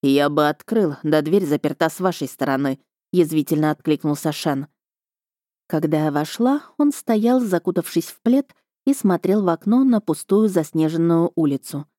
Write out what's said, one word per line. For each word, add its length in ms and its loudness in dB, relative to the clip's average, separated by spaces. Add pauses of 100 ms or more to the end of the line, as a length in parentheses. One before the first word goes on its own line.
«Я 260 4
бы 180 2
открыл, 560 -2
да 180 2
дверь 240 0
заперта 440 -2
с 100 -12
вашей 280 -2
стороны», 520 -4 (320)
язвительно 600 2
откликнулся 600 -2
Шен. 360 -4 (1000)
Когда 380 0
я 60 0
вошла, 520 -2 (140)
он 140 2
стоял, 480 0
закутавшись 680 -2
в 140 -20
плед, 320 0 (320)
и 80 2
смотрел 500 0
в 60 0
окно 340 0
на 160 2
пустую 500 0
заснеженную 840 0
улицу. 520 -4 (120)